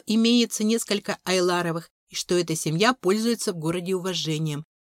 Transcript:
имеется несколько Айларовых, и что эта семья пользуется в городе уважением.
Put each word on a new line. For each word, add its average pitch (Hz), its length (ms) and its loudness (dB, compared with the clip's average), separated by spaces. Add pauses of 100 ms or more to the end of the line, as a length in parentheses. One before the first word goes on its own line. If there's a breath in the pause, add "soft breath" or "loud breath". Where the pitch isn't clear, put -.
имеется 226 580 2
несколько 214 600 -2
Айларовых, 175 640 0 (200)
и - 60 -14
что - 200 -2
эта 170 200 0
семья 170 380 2
пользуется 220 600 0
в 175 40 -6
городе 170 380 -2
уважением. 160 720 -2 (340)